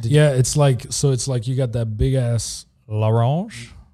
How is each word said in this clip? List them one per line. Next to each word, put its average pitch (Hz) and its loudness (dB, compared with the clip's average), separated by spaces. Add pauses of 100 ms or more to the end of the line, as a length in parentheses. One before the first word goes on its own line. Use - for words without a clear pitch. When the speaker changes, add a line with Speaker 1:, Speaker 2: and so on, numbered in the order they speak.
Speaker 1:
did? 117 -2
Speaker 2:
Yeah, 147 6
it's 127 2
like, 139 2
so - 0
it's 127 -2
like 123 -4
you 131 -4
got 127 -2
that 110 -4
big 131 2
ass 120 -2 (220)
Speaker 3:
L'orange? 117 0 (240)